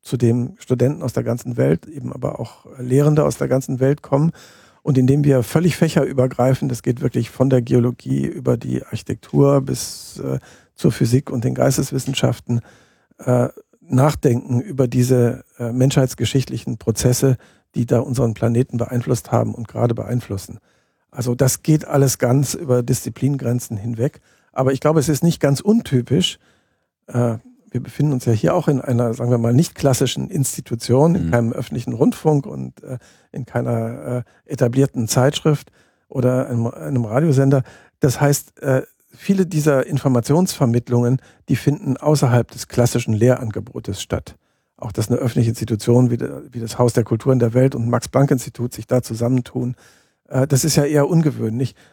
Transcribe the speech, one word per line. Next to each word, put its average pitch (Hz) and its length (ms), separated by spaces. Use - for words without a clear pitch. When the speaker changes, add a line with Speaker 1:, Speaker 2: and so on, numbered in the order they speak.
Speaker 1:
zu - 140
dem 120 440
Studenten 127 440
aus 127 80
der 120 120
ganzen 120 340
Welt, 139 300
eben 127 260
aber - 260
auch - 260
Lehrende 143 480
aus 139 120
der 139 120
ganzen 127 320
Welt 139 200
kommen 147 300
und 135 160
in 127 100
dem 143 180
wir 135 180
völlig 160 320
fächerübergreifend, 131 960
das 120 120
geht 123 180
wirklich 123 280
von 131 200
der 131 120
Geologie 123 640
über 127 300
die 64 300
Architektur - 760
bis, - 640
äh, - 160
zur - 200
Physik 123 360
und 120 140
den 127 100
Geisteswissenschaften, 131 1080
äh, 123 320
nachdenken 131 800
über 135 260
diese, 123 560
äh, 120 160
menschheitsgeschichtlichen 127 1040
Prozesse, 123 580
die 120 100
da 117 140
unseren 123 340
Planeten 120 440
beeinflusst 120 560
haben 113 200
und 113 140
gerade 117 280
beeinflussen. 101 640
Also 123 240
das 131 260
geht 151 240
alles 139 340
ganz 127 340
über 123 300
Disziplingrenzen 123 960
hinweg. 113 440
Aber 131 200
ich 131 60
glaube, 156 220
es 139 80
ist 147 140
nicht 165 180
ganz 139 180
untypisch. 180 800
Äh, 120 300
wir - 120
befinden 147 300
uns 127 120
ja 117 80
hier 156 220
auch 170 120
in 135 140
einer, 120 320
sagen 120 160
wir 123 80
mal, 117 160
nicht 156 220
klassischen 135 560
Institution, 139 840
in 87 140
Speaker 2:
Mhm. 80 40
Speaker 1:
keinem 117 220
öffentlichen - 400
Rundfunk 151 540
und, 131 360
äh, 131 140
in 123 140
keiner, 120 760
äh, - 40
etablierten 123 560
Zeitschrift 139 640
oder 127 400
einem, 117 180
einem 127 400
Radiosender. 135 560
Das 127 200
heißt, - 440
äh, 135 180
viele 190 340
dieser 147 400
Informationsvermittlungen, 120 800
die 135 60
finden 139 420
außerhalb 139 540
des - 160
klassischen 120 460
Lehrangebotes 110 880
statt. - 340
Auch 113 140
dass - 180
eine 120 100
öffentliche 117 300
Institution 117 600
wie 120 80
de-, - 340
wie 123 80
das 113 180
Haus 123 160
der 120 100
Kulturen 123 360
der 117 140
Welt 127 220
und 120 140
Max-Planck-Institut 123 840
sich - 140
da 123 140
zusammentun, 123 760
äh, 131 180
das 139 160
ist 160 120
ja 143 100
eher 143 240
ungewöhnlich. 131 680